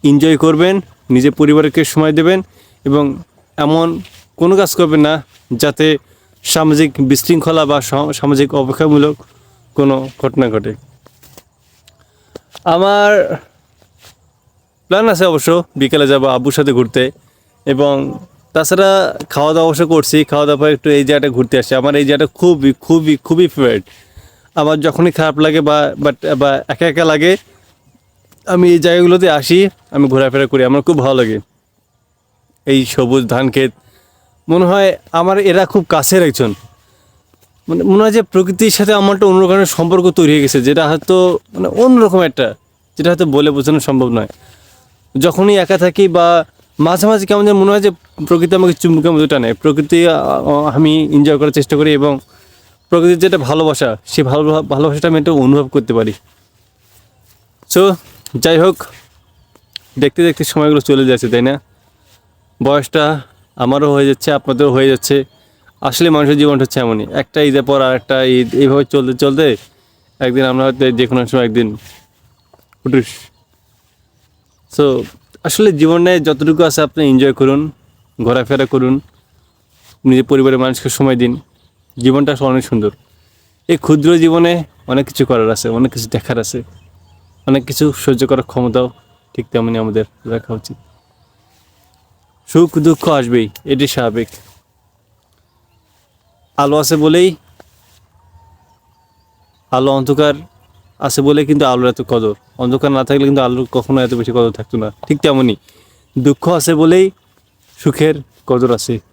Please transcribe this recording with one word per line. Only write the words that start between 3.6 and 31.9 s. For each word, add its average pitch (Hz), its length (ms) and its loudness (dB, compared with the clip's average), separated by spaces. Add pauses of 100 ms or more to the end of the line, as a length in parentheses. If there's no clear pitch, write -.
কোনো 180 200 2
কাজ 190 180 0
করবেন 160 260 2
না 151 220 0 (300)
যাতে 147 460 0 (440)
সামাজিক 156 560 0
বিশৃঙ্খলা 151 680 0
বা 143 140 0
সা-, 147 320 -4
সামাজিক 143 420 -2
অপেক্ষামূলক 147 600 0 (580)
কোনো 135 340 -2 (100)
ঘটনা 127 320 -2
ঘটে। 107 240 -6 (1900)
আমার 196 720 0 (1500)
প্ল্যান 208 200 2
আছে 185 180 2
অবশ্য, 165 360 0 (140)
বিকেলে 143 300 0
যাব 135 200 2
আব্বুর 131 260 0
সাথে 139 200 0
ঘুরতে। 127 380 0 (560)
এবং 139 520 -2 (340)
তাছাড়া 190 680 0 (120)
খাওয়া 147 220 -2
দাওয়া 165 140 2
অবশ্য 165 200 0
করছি, 156 380 2
খাওয়া 147 220 -2
দাওয়ার 147 240 0
পর 151 40 2
একটু 147 160 -2
এই 143 140 2
জায়গাটা 143 240 0
ঘুরতে 127 300 -2
আসি। 123 160 -2
আমার 139 220 0
এই 143 80 2
জায়গাটা 143 300 0
খুবই, 147 460 2
খুবই, 156 440 0
খুবই 170 240 2
ফেভারিট। 117 360 -2 (680)
আমার 156 260 -2
যখনই 160 320 0
খারাপ 156 260 -2
লাগে 156 220 0
বা, 147 400 0
but, 147 360 -2
বা 135 320 0
একা 160 180 -4
একা 165 180 -2
লাগে, 160 320 2 (1080)
আমি 180 240 2
এই 175 80 4
জায়গাগুলোতে 175 520 2
আসি, 170 380 2 (220)
আমি 143 180 0
ঘোরাফেরা 131 380 0
করি, 131 180 0
আমার 135 180 0
খুব 165 160 0
ভালো 135 160 0
লাগে। 110 240 -2 (1300)